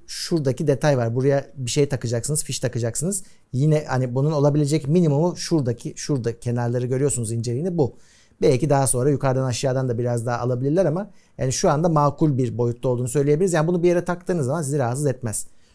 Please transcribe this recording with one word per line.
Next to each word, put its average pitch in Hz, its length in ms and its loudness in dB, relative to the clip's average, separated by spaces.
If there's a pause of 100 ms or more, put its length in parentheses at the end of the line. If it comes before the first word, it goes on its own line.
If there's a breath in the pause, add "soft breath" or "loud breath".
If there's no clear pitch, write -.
şuradaki 147 600 -2
detay 143 300 2
var. 117 180 0
Buraya 139 300 2 (100)
bir 127 160 -6
şey 143 180 2
takacaksınız, 120 540 -2
fiş - 160 -6
takacaksınız. 123 640 -4 (300 soft breath)
Yine 151 340 2
hani 127 280 -2
bunun 143 160 2
olabilecek 147 560 2
minimumu 160 500 2
şuradaki, 147 580 -2
şurada 120 440 -4
kenarları 120 460 -2
görüyorsunuz 127 460 -2
inceliğini 123 460 -4
bu. 131 200 0 (440 soft breath)
Belki 156 280 4
daha 135 180 2
sonra 127 220 2
yukarıdan 131 360 0
aşağıdan 131 440 -2
da 113 80 -2
biraz 120 280 -2
daha 120 140 -2
alabilirler 135 460 0
ama 175 260 -2 (260 soft breath)
yani 131 160 -2
şu - 160 2
anda 156 200 2
makul 147 480 2
bir 113 200 -2
boyutta 120 320 0
olduğunu 123 180 0
söyleyebiliriz. 147 460 2
Yani 156 140 2
bunu 175 160 0
bir 180 40 6
yere 175 180 2
taktığınız 175 400 -2
zaman 156 160 -2
sizi 143 180 -2
rahatsız 127 260 0
etmez. 120 420 -4 (280 soft breath)